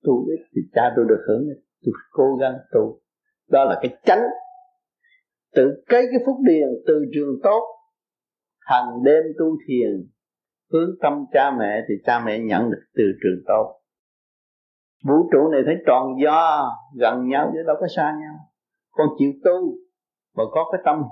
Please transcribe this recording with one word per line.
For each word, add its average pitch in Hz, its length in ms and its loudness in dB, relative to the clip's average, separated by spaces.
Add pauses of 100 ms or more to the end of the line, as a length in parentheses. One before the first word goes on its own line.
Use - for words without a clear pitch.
tu 131 240 2
ít 160 180 -6 (100)
thì - 60 -2 (120)
cha 120 220 0
tôi 117 140 2
được 107 180 4
hưởng 113 140 0
ít. 147 220 -8 (220)
Tôi 120 80 -2 (180)
cố 135 300 2
gắng 131 160 -2 (140)
tu, 110 300 -2 (460)
đó 135 160 4
là - 180 0
cái 127 240 -6
chánh. 208 180 4 (1300)
Tự 139 320 2
cấy 247 240 4
cái 254 140 0
phúc 269 100 0 (120)
điền 156 200 4 (200)
từ 151 260 2
trường 143 300 -4
tốt, 214 200 2 (960)
hàng 123 440 -2
đêm 151 200 4 (160)
tu 160 180 0 (100)
thiền, 107 420 -2 (600)
hướng 165 180 0 (120)
tâm 147 300 -2
cha 139 280 2
mẹ 107 280 -2
thì 143 60 -2 (120)
cha 120 200 0
mẹ 110 140 -4
nhận 110 320 -2
được - 120 -8 (100)
từ 113 100 0 (200)
trường 92 240 -2
tốt. 107 340 -2 (1200)
Vũ 156 260 2
trụ 151 200 4
này 139 140 2
thấy 156 100 0 (120)
tròn 131 360 2
do, 151 480 2 (280)
gần 120 280 0
nhau 139 260 -2
chứ 160 140 -6
đâu 151 120 0
có 135 160 -4
xa 151 260 -2
nhau. 156 140 -16 (560)
Con 151 160 0 (100)
chịu 139 140 2 (120)
tu 180 300 0 (640)
mà 113 140 -2
có 160 200 -2
cái 185 140 -6
tâm 151 260 0